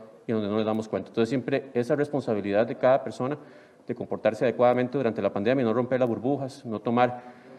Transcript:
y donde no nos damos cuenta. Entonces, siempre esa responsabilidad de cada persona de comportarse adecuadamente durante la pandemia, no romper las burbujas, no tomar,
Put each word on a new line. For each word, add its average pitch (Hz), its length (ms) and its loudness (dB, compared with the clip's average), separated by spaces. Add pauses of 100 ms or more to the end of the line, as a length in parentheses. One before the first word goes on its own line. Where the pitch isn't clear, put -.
(260)
y 127 60 -4
donde 107 160 0
no 101 80 0
nos 110 100 0
damos 107 240 -2
cuenta. 92 200 -4
Entonces, 113 200 0
siempre 135 460 -2
esa 123 200 0
responsabilidad 117 720 0
de 120 120 -6
cada 131 260 4
persona 127 340 -6 (480)
de 120 80 -6
comportarse 104 500 -2
adecuadamente 123 540 2
durante 113 240 0
la 98 100 2
pandemia, 123 320 0
no 110 100 2
romper 123 260 0
las 123 100 2
burbujas, 127 560 -4
no 110 140 -6
tomar, 120 420 0 (380)